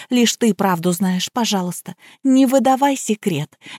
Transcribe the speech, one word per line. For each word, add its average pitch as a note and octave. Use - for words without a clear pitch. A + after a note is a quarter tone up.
Лишь A#3+
ты A3+
правду F3+
знаешь, F#3
пожалуйста. G3
Не C4
выдавай C4
секрет. F3